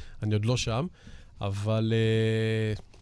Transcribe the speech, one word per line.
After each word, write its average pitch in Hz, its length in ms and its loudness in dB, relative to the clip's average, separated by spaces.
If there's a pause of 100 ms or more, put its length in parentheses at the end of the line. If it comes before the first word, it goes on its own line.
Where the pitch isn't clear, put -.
(240)
אני 107 100 0
עוד 104 120 2
לא 123 120 2
שם, 120 300 -2 (540)
אבל, 107 540 0
אה, 110 840 2 (200)